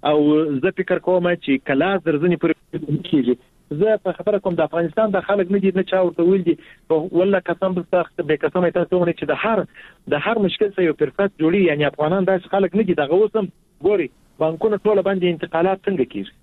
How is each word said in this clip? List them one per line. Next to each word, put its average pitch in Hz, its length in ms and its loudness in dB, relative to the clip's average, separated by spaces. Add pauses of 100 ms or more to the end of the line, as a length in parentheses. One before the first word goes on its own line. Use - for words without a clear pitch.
او 151 100 4 (440)
زه 185 80 2 (100)
فکر 180 260 -2
کوم 180 180 2 (100)
چې 139 340 -2
کلاس 170 400 0
در 151 100 0
ځنې 175 240 0
پورې 170 120 0 (520)
کېږي. 123 280 2 (440)
زه 214 240 2
په 185 160 -4
خبره 208 260 0
کوم 175 140 -2
د - 80 0
افغانستان 170 480 -2
د 185 140 -2
خلک 196 260 0
نه 202 100 2
دي، 190 140 2
نه 190 100 0
چا 185 140 2
ورته 170 240 0
ویل 185 180 2
دي. 165 100 2 (380)
په 160 160 0 (120)
والله 196 280 2
قسم 185 300 -2
به 175 80 -6
ستا 180 160 0 (260)
بې 151 160 2
قسمه 175 320 0
تاسو 180 240 0
ومنئ 170 160 0
چې - 160 -8
د - 20 2 (100)
هر، 220 140 0 (540)
د 147 140 -2
هر 220 180 0
مشکل 202 320 0
سره 185 80 0
یو 156 160 0
فرصت 196 400 -2
جوړي. 170 200 2 (100)
یعنې 147 180 0
افغانان 175 400 0
داسې 190 260 -2
خلک 190 260 0
نه 226 100 2
دي. 170 100 2
دغه 147 180 2
اوس 214 220 2
هم 196 80 -4 (380)
ګوري، 180 220 2 (360)
بانکونه 180 400 0
ټوله 208 240 2
باندې 190 160 -2 (100)
انتقالات 170 520 -2
څنګه 175 260 0
کېږي؟ 98 200 -10 (100)